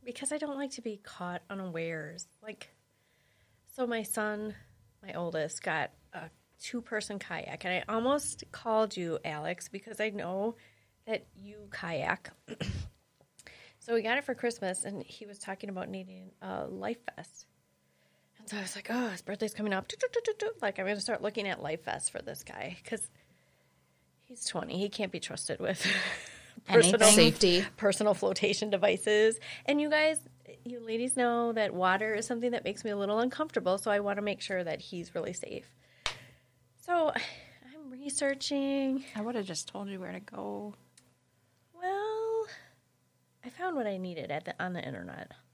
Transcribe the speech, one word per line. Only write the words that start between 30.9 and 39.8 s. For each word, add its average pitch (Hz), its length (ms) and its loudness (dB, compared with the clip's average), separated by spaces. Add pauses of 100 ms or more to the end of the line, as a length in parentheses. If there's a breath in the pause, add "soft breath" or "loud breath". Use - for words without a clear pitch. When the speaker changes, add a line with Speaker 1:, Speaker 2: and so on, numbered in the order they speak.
Speaker 1:
know 240 360 4
that 220 220 2
water 190 400 4
is 208 100 0
something 240 280 0
that 240 100 0
makes 208 220 -4
me 220 80 -2
a 202 40 -2
little 202 220 2
uncomfortable, 226 600 2
so 220 120 -2
I 202 80 4
wanna 202 240 0
make 208 180 -2
sure 185 220 -2
that 165 180 -2
he's 170 320 -8
really 156 200 -4
safe. - 360 -10 (1160 loud breath)
So 339 260 4
I'm - 800 -8
researching. 277 1120 0 (120)
Speaker 2:
I 208 60 -2
would 233 120 -4
have 208 120 -2
just 170 200 -6
told 202 220 -8